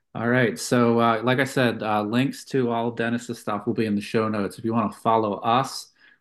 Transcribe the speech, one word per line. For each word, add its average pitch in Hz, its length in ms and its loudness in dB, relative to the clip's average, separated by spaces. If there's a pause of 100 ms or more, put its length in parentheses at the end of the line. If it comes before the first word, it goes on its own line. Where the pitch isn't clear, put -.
(140)
All 113 140 -2
right. 123 300 2
So, 117 420 2
uh, 117 220 4
like 123 160 2
I 135 60 4
said, 117 380 0
uh, 107 200 0
links 120 440 -2
to 127 240 0
all 117 180 -2
of 117 80 -8
Dennis's 117 420 -4
stuff 104 280 -6
will 113 80 0
be 113 120 0
in 104 80 0
the 101 60 0
show 110 280 0
notes. 104 300 -4
If - 60 -10
you 113 80 -2
wanna 110 200 0
follow 110 420 0
us, 120 580 -2 (280)